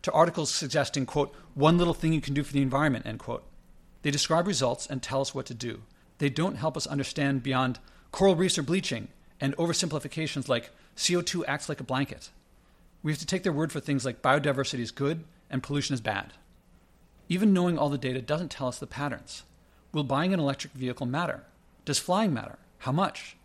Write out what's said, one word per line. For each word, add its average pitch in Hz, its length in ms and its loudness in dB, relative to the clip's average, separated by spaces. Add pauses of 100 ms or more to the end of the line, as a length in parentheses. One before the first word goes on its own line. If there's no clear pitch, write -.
to - 100 -2
articles 160 400 4
suggesting, 143 540 0
quote, 143 280 -2 (200)
"one 156 220 6
little 170 160 4
thing 160 200 2
you 156 80 2
can 143 140 -4
do 143 80 0
for 139 100 -6
the 139 100 4
environment," 135 420 2
end 110 140 -8
quote. - 260 -8 (580)
They 147 100 2
describe 160 340 2
results 127 400 0
and 131 160 -4
tell 135 180 -2
us - 140 -4
what 131 120 -4
to 123 80 -10
do. 113 280 -8 (360)
They 143 120 2
don't 175 240 0
help 156 220 -2
us 147 100 -4
understand 139 560 0
beyond 127 380 0 (320)
"coral 190 240 6
reefs 180 200 2
are 160 60 0
bleaching" 139 460 -2 (320)
and 139 160 0
oversimplifications 156 920 -2
like 120 220 0 (240)
"C - 220 0
O 175 40 4
two 175 260 -2
acts 143 220 -4
like 147 120 -6
a 131 40 -8
blanket." - 460 -4 (720)
We 151 100 0
have 151 60 -2
to 160 80 -8
take 185 160 -2
their 185 100 0
word 151 200 0
for 151 80 -4
things 139 240 0
like 127 180 -4
biodiversity 135 580 2
is 117 120 -4
good 160 320 -2 (260)
and 127 120 -2
pollution 143 300 -2
is 127 80 -2
bad. 101 320 -4 (960)
Even 190 240 4
knowing 175 240 4
all 143 140 2
the 139 80 -2
data 131 240 -4
doesn't 151 280 -2
tell 127 180 -4
us 120 100 -6
the 123 80 -10
patterns. - 560 -8 (500)
Will 151 120 0
buying 139 280 2
an 185 80 2
electric 139 340 -2
vehicle 127 320 -4
matter? 156 380 -4 (400)
Does 143 140 0
flying 190 340 2
matter? 110 260 -6 (200)
How 131 140 -2
much? - 520 -2